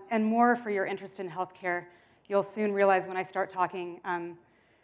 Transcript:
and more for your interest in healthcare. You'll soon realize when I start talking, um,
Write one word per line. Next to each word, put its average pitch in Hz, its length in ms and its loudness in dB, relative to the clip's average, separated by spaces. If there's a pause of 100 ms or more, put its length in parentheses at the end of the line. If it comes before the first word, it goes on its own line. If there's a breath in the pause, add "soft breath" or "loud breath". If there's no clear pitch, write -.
(100)
and 220 140 2
more 233 300 6
for 233 160 -4
your 196 160 0
interest 190 320 -8
in 190 100 -8
healthcare. 175 580 -6 (420 loud breath)
You'll 196 160 2
soon 214 280 -2
realize 196 340 4
when 180 100 -10
I 185 80 -4
start 190 260 -4
talking, 180 540 -4
um, 175 340 -6 (460 soft breath)